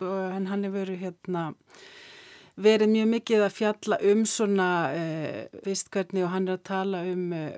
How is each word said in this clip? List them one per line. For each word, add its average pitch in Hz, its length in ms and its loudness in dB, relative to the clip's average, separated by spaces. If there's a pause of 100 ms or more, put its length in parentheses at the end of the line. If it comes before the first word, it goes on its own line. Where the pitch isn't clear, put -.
eh, 190 360 -4
en 190 100 -2
hann 196 160 -2
hefur, 196 240 -4 (100)
hérna, 175 560 -6 (1080)
verið 214 320 6
mjög 220 160 4
mikið 226 380 2
að 196 100 -2
fjalla 214 420 0 (140)
um 220 140 4
svona, 185 640 2
eh, 156 560 -4 (160)
vist 196 280 -4
hvernig 190 340 -2
og 175 60 0
hann 185 180 -2
er 185 80 -2
að 185 60 -12
tala 190 340 -2 (100)
um, 180 240 -2
eh, 160 260 -6